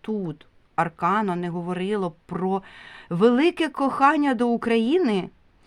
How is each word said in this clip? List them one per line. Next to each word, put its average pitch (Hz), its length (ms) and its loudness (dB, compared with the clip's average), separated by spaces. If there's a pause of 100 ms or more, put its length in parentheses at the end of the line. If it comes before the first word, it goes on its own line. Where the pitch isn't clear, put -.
тут 190 460 -8 (300)
аркана 175 600 -2
не 175 120 -4
говорило 180 640 -4 (140)
про 190 360 -4 (480)
велике 247 580 2
кохання 277 640 2
до 240 140 0
України 226 800 0 (380)